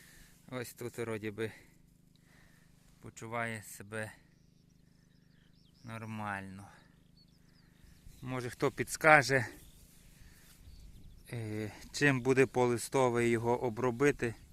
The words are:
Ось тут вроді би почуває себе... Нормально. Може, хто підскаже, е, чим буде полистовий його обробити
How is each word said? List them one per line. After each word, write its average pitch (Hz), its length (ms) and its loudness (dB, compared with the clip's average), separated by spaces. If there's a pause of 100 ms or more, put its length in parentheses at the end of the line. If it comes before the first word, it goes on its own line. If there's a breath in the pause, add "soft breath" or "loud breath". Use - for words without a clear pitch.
(480 loud breath)
Ось 127 260 -10
тут 120 240 -10
вроді 110 340 -6
би 107 200 -4 (1500 loud breath)
почуває 113 600 -8
себе... 107 480 -10 (1700 soft breath)
Нормально. 104 840 -8 (1500 loud breath)
Може, 127 280 -6
хто 139 220 0
підскаже, 131 720 4 (1900 soft breath)
е, 107 400 -6 (200 loud breath)
чим 139 300 4
буде 131 240 6
полистовий 120 840 2
його 120 340 2
обробити 123 720 2 (180)